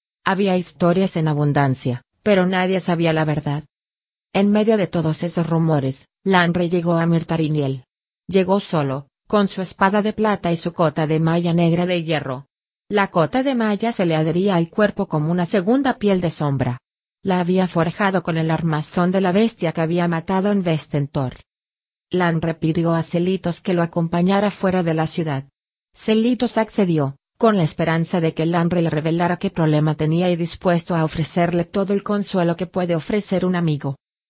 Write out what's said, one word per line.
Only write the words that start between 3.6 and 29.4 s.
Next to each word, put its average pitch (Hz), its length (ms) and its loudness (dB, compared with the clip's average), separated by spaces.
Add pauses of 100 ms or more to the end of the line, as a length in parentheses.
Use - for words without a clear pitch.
En 202 180 4
medio 214 240 4
de 190 120 0
todos 160 360 -2
esos 170 240 -2
rumores, 160 640 0 (140)
Lanre 180 440 2
llegó 170 280 0
a 165 100 0
Mirtariniel. 156 800 -2 (420)
Llegó 190 320 2
solo, 143 480 -2 (200)
con 202 200 2
su 190 140 -6
espada 196 400 0
de 214 100 0
plata 208 400 -2
y 170 60 0
su 170 160 -6
cota 160 340 0
de 156 140 0
malla 170 320 0
negra 170 320 2
de 175 180 -2
hierro. 139 440 -6 (420)
La 202 180 0
cota 180 360 0
de 269 120 0
malla 220 380 0
se 190 120 -2
le 165 100 2
adhería 175 400 2
al 170 140 0
cuerpo 202 380 0
como 156 240 -2
una 175 140 0
segunda 240 520 0
piel 196 220 2
de 170 120 -2
sombra. 131 480 -2 (440)
La 185 160 0
había 185 300 0
forjado 175 540 0
con 165 140 -4
el 160 140 0
armazón 160 600 0
de 190 100 0
la 185 100 0
bestia 196 400 0
que 170 100 -4
había 175 280 0
matado 185 420 -2
en 202 120 0
Vestentor. 147 760 -4 (720)
Lanre 165 440 0
pidió 165 400 0
a 165 100 0
Celitos 180 580 -2
que 190 120 -2
lo 175 80 2
acompañara 175 680 0
fuera 185 320 0
de 165 100 0
la 160 140 0
ciudad. 151 380 -4 (480)
Celitos 226 640 0
accedió, 170 580 0 (220)
con 214 200 4
la 170 60 2
esperanza 165 580 0
de 160 120 0
que 160 120 -2
Lanre 170 360 0
le 165 80 2
revelara 165 480 0
qué 196 120 -2